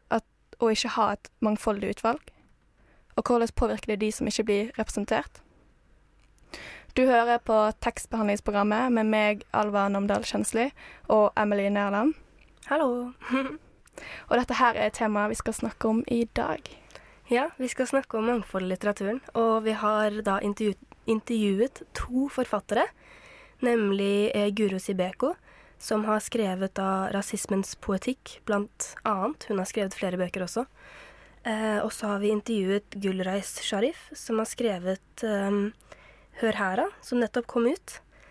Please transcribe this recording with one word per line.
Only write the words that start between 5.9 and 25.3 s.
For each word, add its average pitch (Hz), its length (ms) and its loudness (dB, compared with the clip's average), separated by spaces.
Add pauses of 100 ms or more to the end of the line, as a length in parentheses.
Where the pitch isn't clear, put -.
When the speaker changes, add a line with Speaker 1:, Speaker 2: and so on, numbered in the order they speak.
Speaker 1:
Du 254 120 6
hører 240 320 6
på 220 160 2 (280)
tekstbehandlingsprogrammet 214 1080 0
med 220 160 4
meg, 208 360 2 (120)
Alva 202 320 2
Namdal 202 400 0
Kjensli, 226 420 0 (380)
og 214 320 6
Emily 202 320 2
Nærland. 202 420 2 (540)
Speaker 2:
Hallo. 247 420 0 (220)
<laughs> - 960 -6
Speaker 1:
Og 240 100 4
dette 247 180 0
her 233 240 4
er 214 140 2
temaet 214 400 0
vi - 60 -4
skal - 160 -4
snakke - 320 -2
om 226 200 2
i 233 140 2 (140)
dag. - 280 -2 (680)
Speaker 2:
Ja, 269 240 2
vi 254 120 -2
skal 254 180 -2
snakke 269 320 0
om 220 100 0
mangfold 196 380 -2
i 185 80 -2
litteraturen, 208 460 -2 (180)
og 226 260 4
vi 220 140 2
har 214 480 2
da 196 80 4 (100)
intervju-, 208 320 0 (320)
intervjuet 220 720 0 (180)
to 254 320 -2
forfattere, 240 560 0 (800)
nemlig, 202 720 2
eh, 208 180 2
Guro 202 260 0
Sibeko, 185 520 -2 (480)